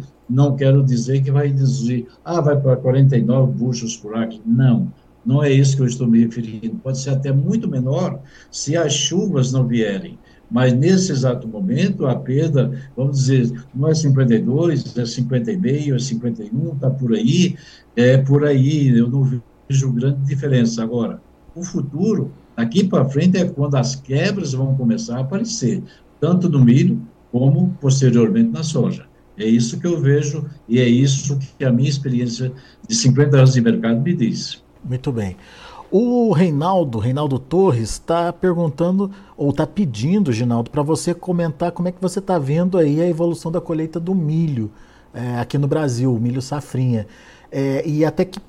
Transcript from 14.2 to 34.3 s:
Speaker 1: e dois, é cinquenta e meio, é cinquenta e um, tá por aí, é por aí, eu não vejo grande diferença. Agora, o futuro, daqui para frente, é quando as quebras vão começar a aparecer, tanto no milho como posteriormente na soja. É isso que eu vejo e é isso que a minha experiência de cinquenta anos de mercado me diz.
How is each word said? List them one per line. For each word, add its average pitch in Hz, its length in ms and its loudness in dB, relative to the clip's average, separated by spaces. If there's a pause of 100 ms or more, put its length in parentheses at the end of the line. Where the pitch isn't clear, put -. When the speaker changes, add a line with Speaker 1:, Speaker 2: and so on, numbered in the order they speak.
Speaker 1:
e 110 60 4
dois, 135 560 0
é 120 100 -2
cinquenta 117 460 -2
e 185 40 -4
meio, 143 380 0
é 117 60 0
cinquenta 113 420 -6
e - 80 -12
um, 156 240 -4
tá 135 160 -2
por 117 240 -2
aí, 143 420 2 (380)
é 127 240 4
por 139 260 2
aí, 139 540 4
eu 120 100 4
não 135 140 0 (460)
vejo 135 240 0
grande 131 340 0
diferença. 123 560 0
Agora, 113 380 -4 (340)
o 175 80 -12
futuro, 170 720 -4 (240)
daqui - 260 0
para 143 220 2
frente, 180 320 2
é 175 80 2
quando 139 320 -2
as - 180 -2
quebras 156 600 -4
vão 135 200 -2
começar 120 440 -2
a - 20 -4
aparecer, 135 640 -4 (360)
tanto 175 280 2
no 139 160 4
milho 139 360 4 (300)
como 147 500 2
posteriormente 117 720 4
na 160 140 -6
soja. 95 420 -2 (320)
É 107 60 -6
isso 120 340 0
que 180 80 -6
eu 170 140 -2
vejo 143 460 0 (200)
e 120 120 0
é 123 100 4
isso 135 500 2 (200)
que 139 60 -4
a 127 60 2
minha 127 200 2
experiência 123 600 -4 (380)
de 113 60 -6
cinquenta 139 420 4
anos 131 160 8
de 123 80 2
mercado 113 400 2
me 175 140 0
diz. - 500 -4 (180)